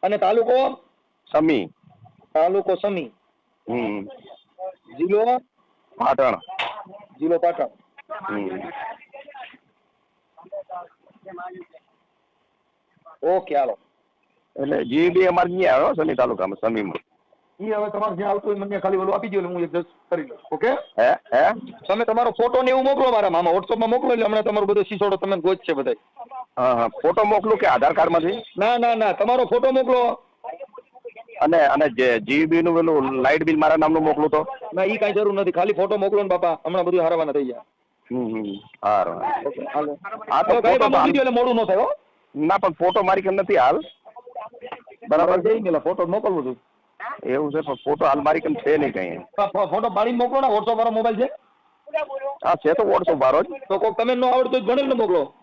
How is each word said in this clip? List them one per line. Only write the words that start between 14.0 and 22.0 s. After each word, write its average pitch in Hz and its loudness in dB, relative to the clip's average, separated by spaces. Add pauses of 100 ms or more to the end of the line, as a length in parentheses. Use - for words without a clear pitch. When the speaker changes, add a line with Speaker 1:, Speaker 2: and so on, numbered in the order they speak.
Speaker 2:
એટલે 147 -2
જી 151 2
ડી 185 4
અમારે 175 2
ન્યા 180 2
આવે 139 4
હો, - 0
સમી 156 -2
તાલુકામાં, 101 -2
સમીમાં. 107 -4 (520)
Speaker 1:
ઈ 214 -6
હવે 214 -2
તમારે 208 -4
જ્યાં 202 -2
આવતું 208 -2
હોય 202 -4
મને 202 -6
ખાલી 190 0
ઓલું 190 0
આપી 202 -4
દ્યો 190 -2
એટલે 180 -6
હું 175 -2
એડજસ્ટ 170 -4 (160)
કરી 156 -4
લઉં. 117 -18 (140)
ઓકે? 202 -2 (260)
Speaker 2:
હે? 117 4 (200)
હે? 127 4 (400)
Speaker 1:
તમે 220 -2